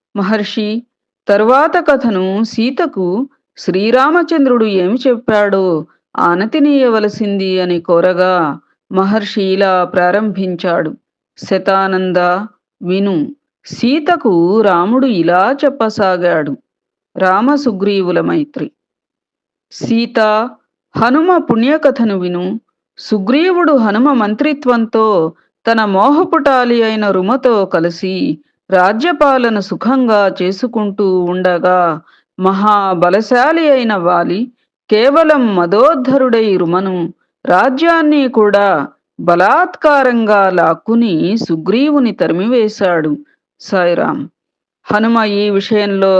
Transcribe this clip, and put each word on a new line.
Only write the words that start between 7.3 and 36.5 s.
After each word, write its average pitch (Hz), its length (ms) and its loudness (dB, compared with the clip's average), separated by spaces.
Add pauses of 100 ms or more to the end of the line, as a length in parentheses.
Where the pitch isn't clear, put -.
అని 180 200 -2
కోరగా 185 540 0 (560)
మహర్షి 202 600 -2
ఇలా 190 200 0 (120)
ప్రారంభించాడు. 180 1080 -2 (460)
శతానంద 190 800 -2 (640)
విను, 190 360 -2 (500)
సీతకు 294 680 -2 (280)
రాముడు 208 460 2 (120)
ఇలా 175 220 2 (200)
చెప్పసాగాడు. 185 880 0 (640)
రామ 202 400 0
సుగ్రీవుల 196 640 -2
మైత్రి. 160 480 -4 (1040)
సీత, 233 480 -2 (760)
హనుమ 285 360 2 (120)
పుణ్యకథను 240 760 0
విను. 180 260 -4 (540)
సుగ్రీవుడు 311 800 0
హనుమ 220 360 2
మంత్రిత్వంతో 233 920 -2 (640)
తన 226 220 0
మోహపుటాలి 254 960 2
అయిన 220 280 -2
రుమతో 214 420 0 (140)
కలిసి 175 480 -2 (560)
రాజ్యపాలన 233 880 2
సుఖంగా 220 600 0 (120)
చేసుకుంటూ 202 720 -4 (200)
ఉండగా 180 520 0 (600)
మహాబలశాలి 202 1300 2
అయిన 247 280 2
వాలి 175 420 -2 (520)
కేవలం 285 520 4 (120)
మదోద్ధరుడై 247 920 2 (100)